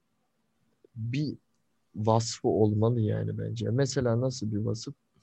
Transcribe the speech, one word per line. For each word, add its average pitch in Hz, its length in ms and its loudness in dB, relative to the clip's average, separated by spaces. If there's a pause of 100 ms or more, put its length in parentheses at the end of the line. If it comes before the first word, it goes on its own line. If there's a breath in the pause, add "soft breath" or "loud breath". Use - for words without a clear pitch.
(960)
bir 120 400 -4 (600)
vasfı 113 520 2
olmalı 107 520 4
yani 107 380 0
bence. 107 320 -4
Mesela 123 500 0
nasıl 127 320 -4
bir 107 60 -2
vasıf? 110 360 -4 (280)